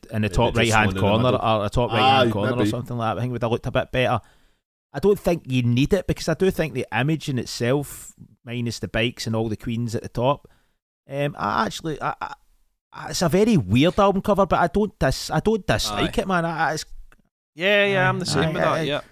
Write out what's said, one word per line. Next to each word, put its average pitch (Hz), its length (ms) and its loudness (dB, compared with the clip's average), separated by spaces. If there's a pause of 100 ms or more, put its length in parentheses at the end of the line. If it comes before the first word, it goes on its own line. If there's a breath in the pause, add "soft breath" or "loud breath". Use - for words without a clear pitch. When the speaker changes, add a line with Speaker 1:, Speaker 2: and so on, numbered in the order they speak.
(100)
Speaker 1:
in 110 120 -2
the 107 60 0
Speaker 2:
Maybe - 60 -6
Speaker 1:
top 113 200 2
Speaker 2:
just 117 40 2
Speaker 1:
right-hand 110 300 4
Speaker 2:
one - 0 -
in 92 80 -2
the 95 40 -2
Speaker 1:
corner, 107 320 2
Speaker 2:
middle. 123 140 0
Speaker 1:
or 110 160 2
the 107 80 -2
top 123 200 0
right-hand 120 380 4
Speaker 2:
Aye, 110 40 -2
Speaker 1:
corner 104 200 0
or 120 40 -2
Speaker 2:
maybe. 107 140 0
Speaker 1:
something 123 260 -6
like 110 180 -2
that. 85 40 -6
I 110 40 -4
think 123 80 -4
it - 20 -6
would 117 100 -4
have 117 100 0
looked - 140 -4
a 156 40 -6
bit 131 220 -2
better. 123 280 0 (720 soft breath)
I 143 60 -8
don't 196 200 4
think 170 280 -2
you 127 160 2
need 120 300 2
it, 190 140 0
because - 220 -4
I 165 60 2
do 190 160 2
think 156 240 -4
the 127 200 -4
image 139 340 -2
in 135 100 -2
itself, - 720 -4 (320)
minus 120 360 -6
the 101 80 -8
bikes 113 380 -2
and 113 80 -2
all 113 140 -2
the 107 80 -4
Queens 117 380 -6
at - 80 -4
the - 60 -12
top, 131 380 -2 (640)
um, 143 300 -6
I - 280 -2
actually, 156 360 -8
I, 143 180 -4
I, - 140 -10 (720)
it's 147 140 -4
a 175 80 2
very 214 260 4
weird 135 420 4
album 196 220 4
cover, 196 240 2
but 180 160 0
I 175 60 4
don't 202 320 -2
dis-, - 320 -2
I 156 100 0
don't 208 260 0
dislike 104 520 -2
Speaker 3:
Aye. 240 40 0
Speaker 1:
it, 185 60 -4
man. 175 160 0
I, 160 260 -2
I, 156 40 -2
it's 151 100 -8 (720)
Speaker 3:
Yeah, 202 300 2
yeah, 190 220 2
I'm 185 80 0
Speaker 1:
Aye, - 40 -4
Speaker 3:
the 185 60 -4
same 156 180 0
Speaker 1:
aye, - 40 0
Speaker 3:
with 156 80 -2
that, 160 120 0
Speaker 1:
aye. 160 140 0
Speaker 3:
yeah. 143 180 -2 (120)